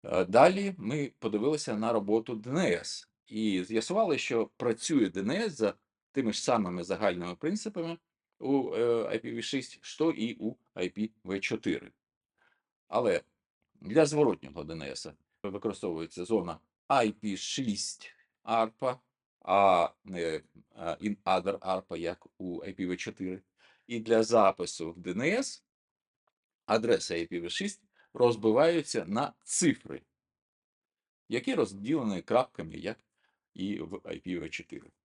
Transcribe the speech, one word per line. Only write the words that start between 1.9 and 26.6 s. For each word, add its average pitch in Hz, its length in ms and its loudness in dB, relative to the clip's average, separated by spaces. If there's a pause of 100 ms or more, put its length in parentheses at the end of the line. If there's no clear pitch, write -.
роботу 110 420 0
Д 110 160 -10
Н 147 80 -2
С 107 500 -2 (180)
і 107 380 0
з'ясували, 147 540 0
що 113 280 -2
працює 117 640 0
Д 95 100 -4
Н 98 100 -2
С 202 220 -2
за 107 220 0 (380)
тими 117 200 0
ж - 100 -4
самими 90 420 0
загальними 90 520 0
принципами 165 640 -6 (400)
у, 135 360 0
е, 117 300 2
I 113 200 -4
P 120 100 -8
V 117 80 -6
шість, - 420 -6
що - 260 0
і 120 240 -2
у - 220 -6 (180)
I 92 240 -4
P 107 120 -2 (140)
V 95 160 -4
чотири. - 520 -4 (960)
Але 104 340 2 (520)
для 147 320 2
зворотнього 90 580 0
Д 80 80 -10
Н 80 100 -8
С 69 320 -10 (280)
використовується 92 840 -6
зона 90 360 0 (280)
I 120 240 4
P 98 240 -6
шість - 760 -6 (280)
арпа, 113 580 -2 (400)
а 92 480 6 (160)
не, 92 160 -8
е, 78 220 -2 (340)
in 92 480 -4
other 92 360 0
арпа, 92 360 -4
як 85 300 -6 (120)
у 90 220 -6
I 98 200 -12
P 90 80 -2
V 90 80 -2
чотири. 92 460 -8 (440)
І 117 140 -6
для 113 220 4
запису 98 680 2
в 87 60 -14
Д 87 120 -8
Н 92 100 -2
С 208 440 -2 (1040)